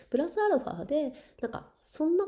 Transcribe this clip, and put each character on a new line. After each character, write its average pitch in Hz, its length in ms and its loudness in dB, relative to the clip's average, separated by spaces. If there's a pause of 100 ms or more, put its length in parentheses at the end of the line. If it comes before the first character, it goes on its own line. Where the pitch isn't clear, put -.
プ - 80 0
ラ 311 120 2
ス 415 120 -2
ア 415 80 4
ル 302 100 4
フ 254 60 -2
ァ 175 200 -6
で、 277 280 -2 (280)
な 233 80 -4
ん 226 40 -6
か、 - 180 -12 (140)
そ - 220 -2
ん 339 100 4
な 392 120 2